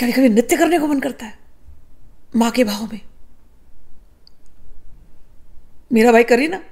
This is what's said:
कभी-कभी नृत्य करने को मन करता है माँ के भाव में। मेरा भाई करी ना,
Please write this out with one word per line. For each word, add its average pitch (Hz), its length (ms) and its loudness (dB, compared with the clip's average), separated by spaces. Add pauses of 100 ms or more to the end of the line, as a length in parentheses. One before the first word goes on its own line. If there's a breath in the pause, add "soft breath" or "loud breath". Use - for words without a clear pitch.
कभी-कभी 247 280 4
नृत्य 233 280 4
करने 330 220 4
को 302 80 -2
मन 285 140 0
करता 254 260 -6
है 214 80 -14 (1000)
माँ 226 140 2
के 220 140 2
भाव 208 280 -6
में। 220 80 -12 (3000)
मेरा 226 200 6
भाई 233 120 8
करी 247 240 2
ना, 359 120 -6 (120)